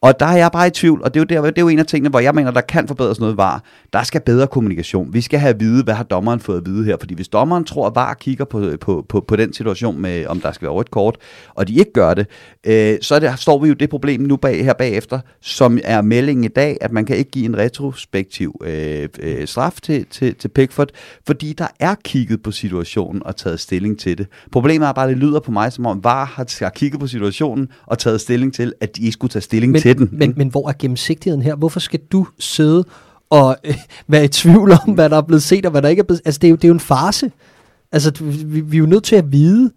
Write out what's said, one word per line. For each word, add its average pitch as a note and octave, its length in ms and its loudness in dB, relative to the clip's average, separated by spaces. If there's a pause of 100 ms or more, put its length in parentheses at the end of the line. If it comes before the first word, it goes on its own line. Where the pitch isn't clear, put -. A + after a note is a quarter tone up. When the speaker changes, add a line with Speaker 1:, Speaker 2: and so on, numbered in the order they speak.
Speaker 1:
Og B2+ 160 6
der C#3+ 60 2
er F3 120 4
jeg E3+ 160 4
bare F3 140 2
i - 20 4
tvivl, E3+ 340 0
og B2+ 100 -2
det D3+ 60 2
er D#3+ 160 0
jo D#3 80 0
der, D3 60 2
det - 80 -4
er F3 40 2
jo E3+ 60 4
en D#3 120 4
af D#3+ 60 2
tingene, D3 240 -2
hvor C3 100 2
jeg C#3 160 2
mener, C#3 160 0
der B2 100 0
kan - 260 -2
forbedres B2 320 -2
noget A2 180 -2
var. F#2+ 260 0 (300)
Der A2 100 0
skal - 180 -4
bedre B2+ 260 2
kommunikation. F#2 680 -4
Vi A#2 80 0
skal C#3+ 180 -2
have C#3+ 140 2
at G#2 60 -4
vide, A2+ 240 2
hvad A2+ 100 -2
har A2 100 -6
dommeren G#2+ 360 -2
fået G2 180 -6
at F2 80 -8
vide G2+ 200 -4
her? G2 140 0
Fordi - 140 -12
hvis F2 140 -12
dommeren D#3+ 360 0
tror, C3+ 240 -4
at A2+ 80 -4
var B2+ 180 -2
kigger C3+ 320 -6
på, G2+ 260 -4 (100)
på, E2+ 280 -4
på, G2+ 120 -2
på - 140 -2
den G#2+ 180 0
situation G#2 480 -6
med, F2 240 -6
om E2+ 160 -8
der D2+ 100 -6
skal E2 140 -12
være C#2+ 80 -6
rødt G2+ 180 -4
kort, A2 260 0 (380)
og F#2+ 120 -2
de G#2 60 -8
ikke F3+ 200 2
gør F2+ 200 4
det, G2+ 140 -2 (400)
øh, A2 340 2
så - 140 -2
er D3+ 40 6
det, D3 180 0
står D3 220 2
vi D3+ 80 2
jo D3+ 60 4
det C#3 160 -2
problem C#3 320 -4
nu C#3 140 0
bag, A#2 300 -2
her C3 80 4
bagefter, B2 460 -4 (220)
som A#2+ 420 2
er A2 180 0
meldingen B2 420 2
i A2+ 40 0
dag, C#3 340 0
at A2+ 100 -6
man A2 140 -2
kan C3 120 -2
ikke C#3+ 140 -4
give C3 140 -4
en A2+ 120 -2
retrospektiv, A2 1080 -6
øh, D2+ 440 -6 (100)
øh, D2+ 280 -6
straf C#3 340 -4
til, C#3+ 300 -4
til, - 240 -4
til - 120 -12
Pickford, C3+ 420 0 (380)
fordi D3+ 260 -4
der E3 140 -8 (120)
er F#3+ 240 -2
kigget A2+ 400 -4
på A2 80 -8
situationen F2+ 760 -6
og G2 100 -10
taget E2+ 240 -6
stilling G2+ 400 -4
til F2 180 -4
det. G2 100 -8 (240)
Problemet D3+ 360 2
er C#3 60 -2
bare, C3 120 -2
at C3 40 0
det C3 80 0
lyder D3 220 0
på D3+ 120 -10
mig, A2 220 -2
som B2 120 -8
om G2 180 -4
var C3 220 0
har, B2+ 380 -10
har F#2+ 60 -4
kigget C#3+ 300 -6
på C#3 80 -8
situationen B2 600 -4 (180)
og - 140 -4
taget A2 220 0
stilling B2+ 320 -2
til, A#2+ 280 -4
at G#2+ 160 -8
de G2+ 40 -8
ikke A2+ 120 -2
skulle B2+ 180 -6
tage G#2 100 -4
stilling A#2 300 0
Speaker 2:
Men, D#3 100 4
Speaker 1:
til B2 160 4
den. A#2 140 2
Speaker 2:
men, C#3+ 260 0
men C#3 120 0
hvor C#3 200 -4
er C#3 100 -2
gennemsigtigheden C#3+ 640 -4
her? D3 140 -2
Hvorfor D#3 240 -2
skal - 200 -6 (120)
du F#3 160 0 (120)
sidde D#3 460 2 (440)
og, C3+ 340 6
øh, D3 140 -4 (300)
være D3+ 180 4
i - 20 4
tvivl F#3+ 440 6
om, F#3 220 6
hvad E3 160 4
der D3+ 80 2
er D#3 40 4
blevet D#3 220 2
set, F#3+ 220 2
og F3 60 0
hvad D3 100 2
der D3 80 4
ikke F3 100 2
er G3+ 40 4
blevet, E3+ 220 0
altså, D3+ 140 -2
det F3 80 6
er - 20 8
jo, E3 60 8
det D#3+ 80 -4
er F3 40 8
jo E3+ 60 8
en E3+ 60 2
farce. E3+ 520 -2 (600)
Altså, D#3 200 2
du, D3+ 140 -10
vi, D3+ 360 -4
vi D3+ 160 -2
er - 20 4
jo D#3 60 4
nødt F#3+ 180 4
til - 120 2
at D#3 160 4
vide F#3 440 4